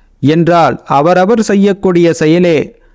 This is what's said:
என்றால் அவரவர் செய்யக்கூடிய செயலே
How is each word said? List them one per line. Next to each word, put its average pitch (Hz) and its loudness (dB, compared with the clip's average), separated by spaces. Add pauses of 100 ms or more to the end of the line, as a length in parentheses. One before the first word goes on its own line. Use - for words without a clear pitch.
(220)
என்றால் 160 0
அவரவர் 185 0
செய்யக்கூடிய 190 0
செயலே 165 0 (380)